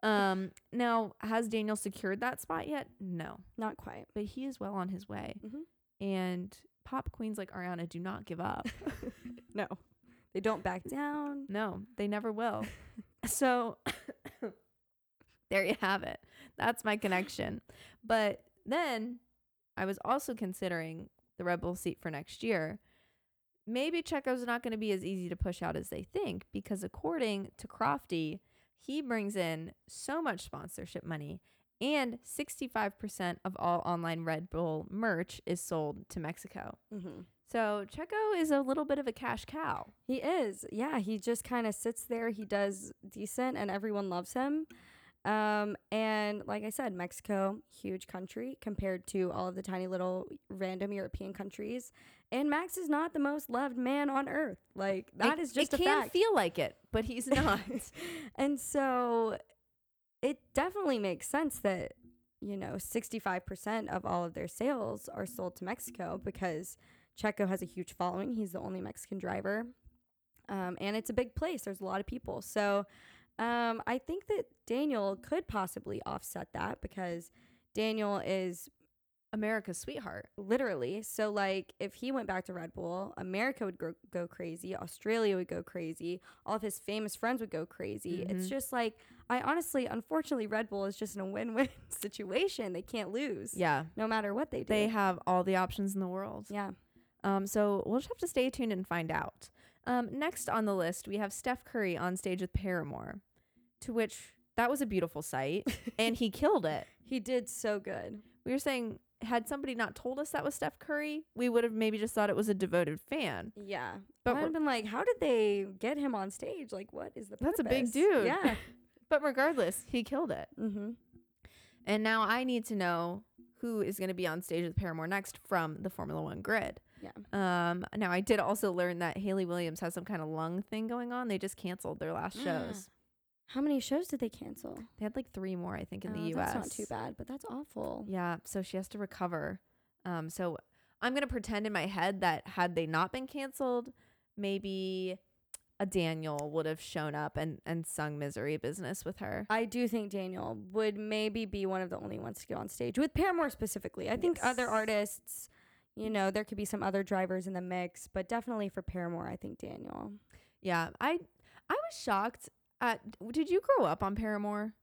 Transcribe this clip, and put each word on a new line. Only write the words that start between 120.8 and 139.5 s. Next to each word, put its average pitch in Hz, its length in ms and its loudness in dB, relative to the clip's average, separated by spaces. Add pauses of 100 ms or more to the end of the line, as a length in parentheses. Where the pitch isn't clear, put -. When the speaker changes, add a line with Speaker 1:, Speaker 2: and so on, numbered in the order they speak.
Speaker 1:
And 214 200 4
now 220 180 4
I 226 220 4
need 247 220 2
to 220 100 -2
know 175 480 2 (360)
who 226 220 0
is 202 160 0
gonna 185 160 0
be 180 120 0
on 165 140 0
stage 170 240 -2
with 165 120 -2
Paramore 165 320 -2
next 196 380 -2
from 160 340 2
the 190 100 -4
Formula 156 320 -4
One - 200 -4
grid. 214 360 0 (240)
Speaker 2:
Yeah. - 80 -12 (600)
Speaker 1:
Um, 180 140 -2 (120)
now, 208 160 0
I 180 80 4
did 208 180 6
also 202 340 2
learn 175 280 2
that 170 180 0
Hayley 196 280 2
Williams 170 340 -2
has 170 140 -4
some 175 100 -6
kind 180 180 -4
of 156 60 -4
lung 160 340 -2
thing 220 240 -4
going 240 260 -4
on. 247 160 -2
They 196 100 2
just 196 180 -4
canceled - 420 -4
their 160 140 -2
last 185 260 -4
Speaker 2:
<gasps> 254 60 -4
Speaker 1:
shows. 220 440 -2 (580)
Speaker 2:
How - 140 -4
many 285 200 4
shows 311 260 0
did 277 140 -4
they 233 80 0
cancel? - 500 -12 (200)
Speaker 1:
They 208 60 -6
had, 214 120 -4
like, - 160 -8
three 190 240 -4
more, 180 200 -4
I - 80 -4
think, 196 200 -10
in 185 80 -6
the 165 200 -2
Speaker 2:
Oh, 165 40 -2
that's - 180 0
not 226 120 0
Speaker 1:
U - 40 -8
S. - 60 -8
Speaker 2:
too 214 120 -6
bad, - 300 -6
but - 80 -10
that's 269 240 -10
awful. 233 580 -6
Speaker 1:
Yeah, 175 360 0
so - 180 -4
she 185 140 -6
has 190 140 -4
to 208 80 -10
recover. 175 600 -2 (460)